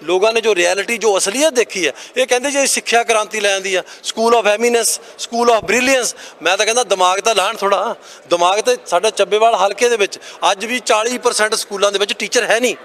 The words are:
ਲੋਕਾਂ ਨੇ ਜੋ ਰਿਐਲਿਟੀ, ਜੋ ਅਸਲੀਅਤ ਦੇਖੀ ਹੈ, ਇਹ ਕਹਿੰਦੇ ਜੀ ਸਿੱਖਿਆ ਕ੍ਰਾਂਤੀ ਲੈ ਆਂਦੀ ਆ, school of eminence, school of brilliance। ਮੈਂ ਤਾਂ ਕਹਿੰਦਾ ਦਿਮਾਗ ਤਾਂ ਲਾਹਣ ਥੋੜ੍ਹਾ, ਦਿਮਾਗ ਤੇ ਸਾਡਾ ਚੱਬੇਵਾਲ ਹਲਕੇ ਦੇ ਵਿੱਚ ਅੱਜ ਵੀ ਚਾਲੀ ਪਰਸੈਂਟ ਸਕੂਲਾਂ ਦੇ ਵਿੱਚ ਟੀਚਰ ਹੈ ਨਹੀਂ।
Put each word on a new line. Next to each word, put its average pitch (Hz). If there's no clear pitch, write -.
ਲੋਕਾਂ 185
ਨੇ 226
ਜੋ 214
ਰਿਐਲਿਟੀ, 185
ਜੋ 202
ਅਸਲੀਅਤ 254
ਦੇਖੀ 196
ਹੈ, 127
ਇਹ 254
ਕਹਿੰਦੇ 247
ਜੀ 269
ਸਿੱਖਿਆ 233
ਕ੍ਰਾਂਤੀ 214
ਲੈ 202
ਆਂਦੀ 190
ਆ, 175
school 226
of 196
eminence, 233
school 233
of 202
brilliance। 247
ਮੈਂ 175
ਤਾਂ 208
ਕਹਿੰਦਾ 233
ਦਿਮਾਗ 190
ਤਾਂ 214
ਲਾਹਣ 202
ਥੋੜ੍ਹਾ, 196
ਦਿਮਾਗ 175
ਤੇ 233
ਸਾਡਾ 185
ਚੱਬੇਵਾਲ 214
ਹਲਕੇ 202
ਦੇ 240
ਵਿੱਚ 196
ਅੱਜ 202
ਵੀ 240
ਚਾਲੀ 233
ਪਰਸੈਂਟ 214
ਸਕੂਲਾਂ 202
ਦੇ 196
ਵਿੱਚ 202
ਟੀਚਰ 226
ਹੈ 202
ਨਹੀਂ। 233